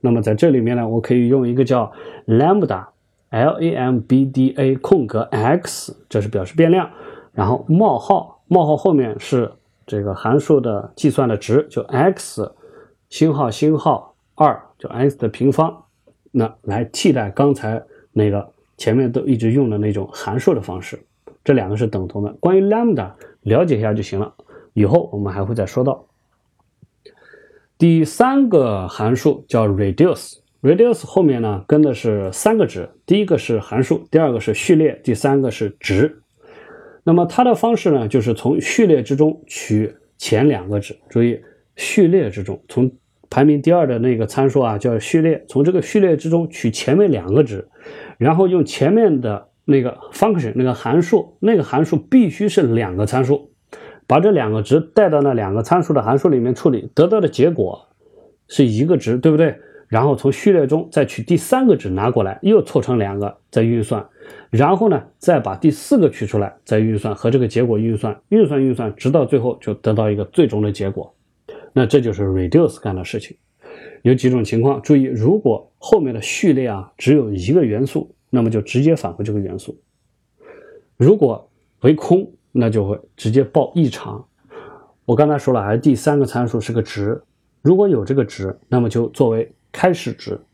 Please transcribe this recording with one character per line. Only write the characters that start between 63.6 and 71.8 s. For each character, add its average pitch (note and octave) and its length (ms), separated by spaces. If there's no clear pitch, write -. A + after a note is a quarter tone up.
运 A#2 220
算， G#2 220
然 C#3+ 260
后 A3 120
呢， D#3 140
再 E3+ 200
把 G2 160
第 D#3 160
四 - 280
个 E3 100
取 - 180
出 G#2 120
来 G2+ 160
再 A2 140
运 A2 200
算， G#2 160
和 A#2 160
这 C3 80
个 B2+ 80
结 A2+ 160
果 A#2 160
运 A2 180
算， G#2+ 220
运 G#3 160
算， C#3 160
运 C3 120
算， A2 220
直 - 140
到 C#3+ 160
最 C#3+ 120
后 A#2+ 220
就 - 140
得 - 180
到 G#2+ 180
一 G#2 60
个 G2+ 100
最 E3 200
终 G#2+ 160
的 G#2 100
结 G2 180
果。 F#2 240
那 B2+ 100